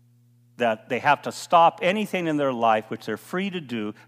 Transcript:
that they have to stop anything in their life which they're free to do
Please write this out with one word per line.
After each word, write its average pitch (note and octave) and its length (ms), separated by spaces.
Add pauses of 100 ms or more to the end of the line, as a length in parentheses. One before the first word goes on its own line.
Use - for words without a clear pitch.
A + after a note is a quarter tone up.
(580)
that A2+ 320
they A#2+ 100
have D3 220
to A#2+ 100
stop E3 500
anything F#3 460
in D3+ 80
their C#3 160
life A2+ 380
which A2+ 160
they're G#2+ 100
free F#3 340
to F3+ 120
do A2+ 320 (140)